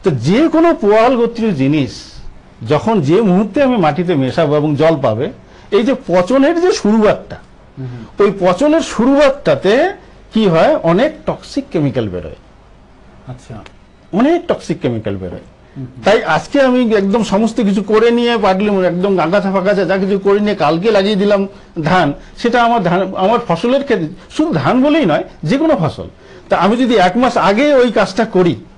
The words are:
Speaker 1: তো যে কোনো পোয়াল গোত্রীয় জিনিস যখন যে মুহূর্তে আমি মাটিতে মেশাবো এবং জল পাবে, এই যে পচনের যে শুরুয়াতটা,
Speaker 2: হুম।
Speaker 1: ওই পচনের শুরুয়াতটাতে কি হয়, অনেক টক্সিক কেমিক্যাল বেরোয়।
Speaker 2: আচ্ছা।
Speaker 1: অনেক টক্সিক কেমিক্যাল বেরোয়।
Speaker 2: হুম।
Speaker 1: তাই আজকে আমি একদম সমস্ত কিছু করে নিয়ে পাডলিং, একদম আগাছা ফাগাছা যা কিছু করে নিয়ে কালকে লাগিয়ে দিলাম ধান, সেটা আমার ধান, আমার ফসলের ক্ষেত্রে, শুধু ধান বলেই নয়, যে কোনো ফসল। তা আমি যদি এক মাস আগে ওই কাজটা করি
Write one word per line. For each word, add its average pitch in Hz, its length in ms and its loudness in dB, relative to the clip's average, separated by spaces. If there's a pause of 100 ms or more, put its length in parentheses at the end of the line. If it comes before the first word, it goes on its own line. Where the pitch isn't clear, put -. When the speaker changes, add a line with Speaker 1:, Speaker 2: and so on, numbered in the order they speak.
Speaker 1:
তো 190 60 2
যে 165 380 0
কোনো 320 260 2
পোয়াল 226 420 2
গোত্রীয় 226 360 -2
জিনিস 135 380 0 (760)
যখন 185 320 0
যে 156 200 2
মুহূর্তে 220 420 0
আমি 254 140 0
মাটিতে 170 380 0
মেশাবো 139 420 0
এবং 151 200 0
জল 156 260 2
পাবে, 123 280 -2 (400)
এই 208 120 2
যে 247 120 0 (120)
পচনের 262 540 2
যে 359 120 2
শুরুয়াতটা, 208 640 0 (420)
Speaker 2:
হুম। 123 460 -4
Speaker 1:
ওই 208 160 2
পচনের 220 400 2
শুরুয়াতটাতে 269 1120 2 (420)
কি 220 140 2
হয়, 190 280 4
অনেক 208 360 0 (140)
টক্সিক - 460 -6
কেমিক্যাল 131 360 -2
বেরোয়। 80 260 -10 (960)
Speaker 2:
আচ্ছা। 123 260 -16 (580)
Speaker 1:
অনেক 302 340 0
টক্সিক - 340 -4
কেমিক্যাল 107 360 -4
বেরোয়। 92 240 -10 (360)
Speaker 2:
হুম। 131 100 -12 (180)
Speaker 1:
তাই 220 200 2
আজকে 160 360 -2
আমি 247 340 2
একদম 202 300 0
সমস্ত 220 360 0
কিছু 202 220 0
করে 220 280 2
নিয়ে 240 280 0
পাডলিং, 196 460 0
একদম 180 340 0
আগাছা 185 340 0
ফাগাছা 196 320 0
যা 185 140 -2
কিছু 196 200 0
করে 196 220 2
নিয়ে 208 140 0
কালকে 165 360 0
লাগিয়ে 208 260 2
দিলাম 196 320 0 (360)
ধান, 156 280 2 (260)
সেটা 240 260 2
আমার 233 180 2
ধান, 180 340 -2
আমার 214 220 0 (100)
ফসলের 240 360 0
ক্ষেত্রে, 185 240 -2 (220)
শুধু 320 220 -2
ধান 175 300 0
বলেই 294 240 2
নয়, 156 180 0 (200)
যে 190 140 0
কোনো 311 180 2
ফসল। 139 300 -6 (420)
তা 196 80 0
আমি 185 200 0
যদি 240 200 0
এক 180 200 2
মাস 247 200 0
আগে 220 380 2
ওই 247 180 2
কাজটা 214 320 0
করি 180 300 0 (240)